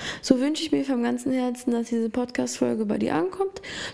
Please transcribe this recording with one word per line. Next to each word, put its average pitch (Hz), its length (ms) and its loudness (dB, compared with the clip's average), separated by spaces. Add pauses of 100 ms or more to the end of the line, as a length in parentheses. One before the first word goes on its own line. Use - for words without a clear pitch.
(200)
so 254 180 6
wünsche 302 240 0
ich 311 100 -2
mir 277 120 2
vom 262 180 0
ganzen 247 300 0
Herzen, 247 400 0
dass 233 160 0
diese 226 220 0
Podcast-Folge 247 760 0
bei 208 140 0
dir - 160 0
ankommt, 381 480 -2 (320)